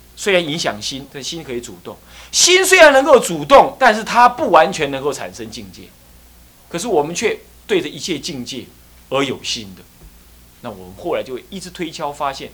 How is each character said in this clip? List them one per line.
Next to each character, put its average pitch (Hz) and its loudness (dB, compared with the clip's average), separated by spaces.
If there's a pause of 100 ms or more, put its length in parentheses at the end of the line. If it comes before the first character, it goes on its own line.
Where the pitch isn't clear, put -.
(160)
虽 - -2
然 175 2
影 156 -6
响 107 -6
心， 131 -10
但 139 -14
心 160 -12
可 131 -12
以 117 -8
主 101 -16
动。 110 -16 (360)
心 370 4
虽 349 4
然 320 10
能 269 4
够 285 6
主 156 -6
动， 247 6
但 233 4
是 220 -6
它 226 4
不 240 -4
完 160 6
全 147 -4
能 135 -6
够 143 -2
产 92 -12
生 110 -14
境 107 -16
界。 95 -20 (840)
可 - -8
是 214 -8
我 156 2
们 165 -10
却 214 -2 (300)
对 185 2
着 151 -6
一 156 -14
切 160 -6
境 127 -10
界 120 -12 (460)
而 135 0
有 123 -6
心 101 -10
的， - -20 (800)
那 120 -12
我 92 -16
们 92 -20
后 160 -8
来 110 -2
就 127 -12
会 117 -12
一 196 -12
直 180 -16
推 170 -10
敲， 151 -10
发 143 -6
现 131 -14